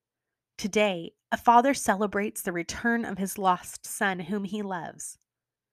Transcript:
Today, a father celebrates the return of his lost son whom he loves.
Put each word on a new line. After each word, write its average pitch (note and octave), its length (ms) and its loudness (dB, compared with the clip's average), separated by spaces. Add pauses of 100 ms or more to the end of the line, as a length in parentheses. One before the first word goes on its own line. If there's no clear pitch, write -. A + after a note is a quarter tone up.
(560)
Today, F#3+ 580 0 (160)
a A#3 60 2
father A#3+ 380 6
celebrates G#3 680 -2
the F#3 100 -2
return A#3 520 -2
of F#3+ 140 -6
his F#3+ 200 -6
lost - 480 0
son F#3+ 340 -2
whom G3 240 -4
he G#3 180 -6
loves. F3+ 560 -10 (540)